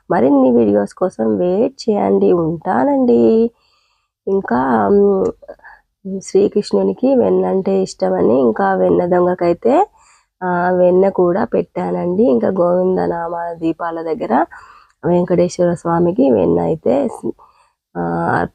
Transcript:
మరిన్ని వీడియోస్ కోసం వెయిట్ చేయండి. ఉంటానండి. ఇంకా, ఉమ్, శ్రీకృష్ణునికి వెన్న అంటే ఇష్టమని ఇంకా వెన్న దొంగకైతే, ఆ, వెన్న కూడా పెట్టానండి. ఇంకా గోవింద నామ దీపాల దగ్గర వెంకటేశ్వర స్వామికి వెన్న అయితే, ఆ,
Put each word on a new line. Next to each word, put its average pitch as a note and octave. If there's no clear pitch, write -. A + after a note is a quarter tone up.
మరిన్ని B3+
వీడియోస్ G#3
కోసం G#3+
వెయిట్ G3
చేయండి. G3
ఉంటానండి. A3+
ఇంకా, A3
ఉమ్, G3+
శ్రీకృష్ణునికి G3+
వెన్న F#3
అంటే F#3+
ఇష్టమని F#3
ఇంకా G#3
వెన్న F3+
దొంగకైతే, F3+
ఆ, F3+
వెన్న F#3
కూడా F#3
పెట్టానండి. F3+
ఇంకా A#3
గోవింద F#3
నామ E3+
దీపాల E3
దగ్గర E3+
వెంకటేశ్వర F3
స్వామికి F3
వెన్న F3
అయితే, E3+
ఆ, E3+